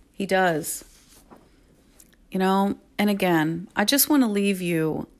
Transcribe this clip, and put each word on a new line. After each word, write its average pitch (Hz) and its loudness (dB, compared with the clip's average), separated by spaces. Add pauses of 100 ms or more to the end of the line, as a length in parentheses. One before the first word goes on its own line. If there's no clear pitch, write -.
(120)
He 196 -8
does. 185 -2 (1500)
You 190 -4
know, 190 2 (220)
and 208 2
again, 175 0
I 208 0
just 269 0
want 285 4
to 233 2
leave 202 0
you, 165 -2 (120)